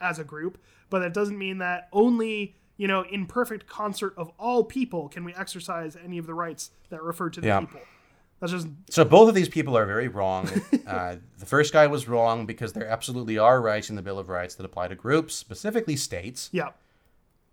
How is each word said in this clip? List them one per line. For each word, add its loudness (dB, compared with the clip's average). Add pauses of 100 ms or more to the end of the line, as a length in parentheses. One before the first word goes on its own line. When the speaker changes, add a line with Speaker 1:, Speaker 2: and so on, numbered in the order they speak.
Speaker 1:
as -4
a -8
group, -10 (320)
but 0
that -4
doesn't -2
mean -6
that -4
only, 2 (200)
you -2
know, 2
in -6
perfect -4
concert -6
of -8 (120)
all 2
people -4
can -14
we -10
exercise -8
any -10
of -8
the -10
rights -8 (200)
that -12
refer -4
to -12
the -2
Speaker 2:
Yeah. 4
Speaker 1:
people. -10 (600)
That's -4
just -4 (240)
Speaker 2:
So 6
both 10
of 4
these 2
people 0
are 2
very -2
wrong. -2
Speaker 1:
<laughs> 0 (240)
Speaker 2:
Uh, -6 (220)
the -16
first 2
guy 8
was -2
wrong 2
because -8
there -8
absolutely -4
are 8
rights 0
in -10
the -8
Bill -8
of -10
Rights -6
that -12
apply -6
to -10
groups, 0
specifically -6
states. -8
Speaker 1:
Yeah. -4 (840)